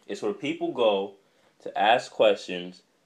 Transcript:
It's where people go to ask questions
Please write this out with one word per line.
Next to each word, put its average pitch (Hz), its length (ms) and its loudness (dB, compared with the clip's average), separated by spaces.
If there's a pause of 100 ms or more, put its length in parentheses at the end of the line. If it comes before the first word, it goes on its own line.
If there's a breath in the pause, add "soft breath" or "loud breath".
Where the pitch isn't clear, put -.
It's 104 160 -10
where 104 100 -2
people 165 380 -6
go 107 420 0 (480 soft breath)
to - 160 -10
ask 110 340 2
questions 92 680 0 (240)